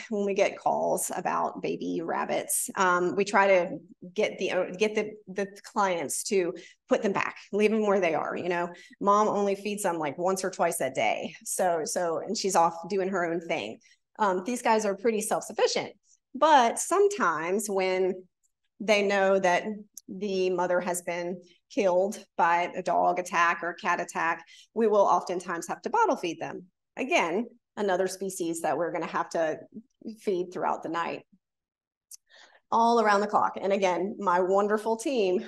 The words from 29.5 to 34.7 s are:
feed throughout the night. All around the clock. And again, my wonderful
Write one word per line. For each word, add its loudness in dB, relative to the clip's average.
feed -2
throughout -4
the -6
night. -4
All 4
around 4
the 0
clock. 0
And 0
again, 0
my 2
wonderful 2